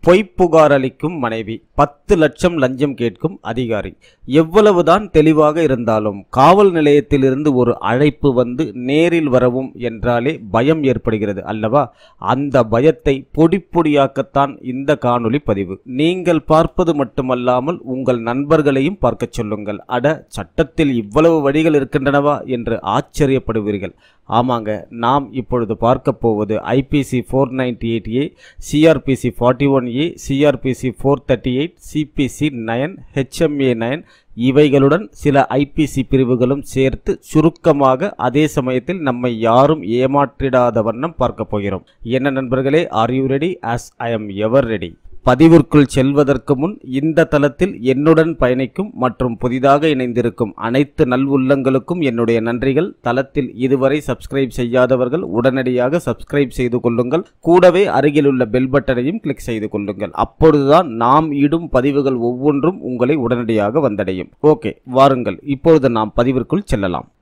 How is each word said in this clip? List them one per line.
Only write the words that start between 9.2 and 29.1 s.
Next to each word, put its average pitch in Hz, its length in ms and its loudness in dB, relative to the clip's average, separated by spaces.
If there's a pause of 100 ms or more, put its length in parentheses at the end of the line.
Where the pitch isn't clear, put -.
வரவும் 127 500 0
என்றாலே 120 640 -4 (100)
பயம் 143 320 0
ஏற்படுகிறது 107 600 -2
அல்லவா? 110 480 -2 (240)
அந்த 131 460 0
பயத்தை 135 640 0 (100)
பொடிப்பொடியாக்கத்தான் 147 1200 0
இந்த 135 400 -2
காணொளி 120 440 0
பதிவு. 95 380 -4
நீங்கள் 165 580 -2
பார்ப்பது 160 540 0
மட்டுமல்லாமல் 127 880 -2
உங்கள் 127 360 -4
நண்பர்களையும் 143 800 0
பார்க்கச் 120 320 -4
சொல்லுங்கள். 104 540 -6
அட, 127 420 -2
சட்டத்தில் 143 680 -4
இவ்வளவு 147 460 2
வழிகள் 151 320 2
இருக்கின்றனவா 143 720 0
என்று 117 380 -4
ஆச்சரியப்படுவீர்கள். 107 1120 -2 (340)
ஆமாங்க, 110 600 -2
நாம் 120 440 -2
இப்பொழுது 117 440 -4
பார்க்க 127 340 0
போவது 107 500 -2
ஐ 127 200 0
பி 139 220 -2
சி 127 280 -4
ஃபோர் 131 280 0
நைன்டி 120 360 -6
எயிட் 110 200 -6
ஏ, 143 180 -4 (240)
சி 151 300 2
ஆர் 151 160 4
பி 135 120 0